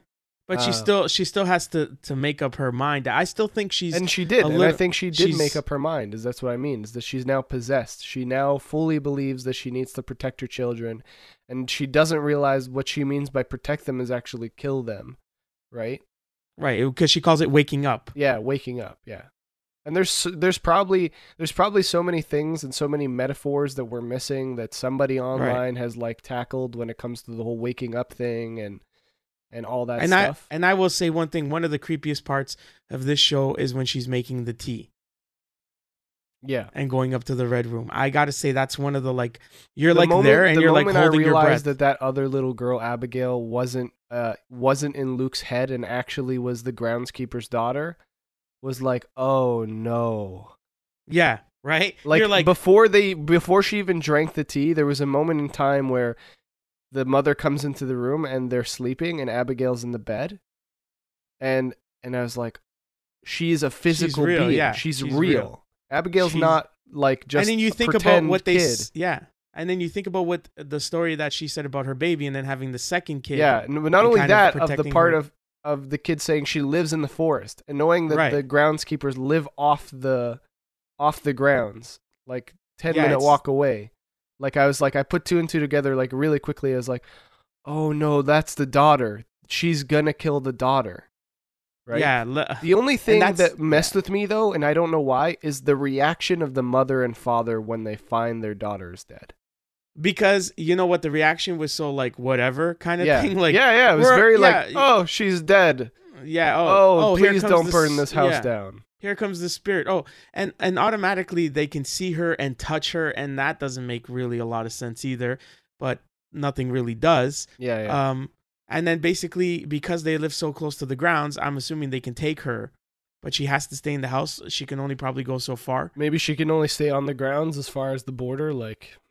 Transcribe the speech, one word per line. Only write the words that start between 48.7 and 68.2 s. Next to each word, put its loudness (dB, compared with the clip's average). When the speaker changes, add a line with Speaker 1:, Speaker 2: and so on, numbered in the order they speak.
Speaker 2:
like, -2
"Oh, 2
no." -4
Speaker 1:
Yeah, 2
right? -2
Speaker 2:
Like, 4
Speaker 1:
You're 4
like 4
Speaker 2:
before 8
they, 4
before 4
she -2
even -2
drank 0
the -4
tea, 0
there 2
was -2
a 0
moment 0
in -4
time 0
where -2
the -4
mother 2
comes -2
into -6
the -4
room -2
and -4
they're 0
sleeping -6
and -4
Abigail's -2
in -6
the -6
bed. -8
And, 0
and -8
I -2
was -6
like, -8
"She's 0
a 0
Speaker 1:
She's -18
Speaker 2:
physical 2
Speaker 1:
real, 2
Speaker 2:
being. 4
Speaker 1:
yeah. 2
Speaker 2:
She's -4
Speaker 1:
She's -4
Speaker 2:
real." 0
Speaker 1:
real. 0
Speaker 2:
Abigail's 2
Speaker 1:
She's 0
Speaker 2:
not, 4
like, 0
just 2
Speaker 1:
And 2
then 2
you 2
Speaker 2:
a 4
Speaker 1:
think 0
about 4
Speaker 2:
pretend 4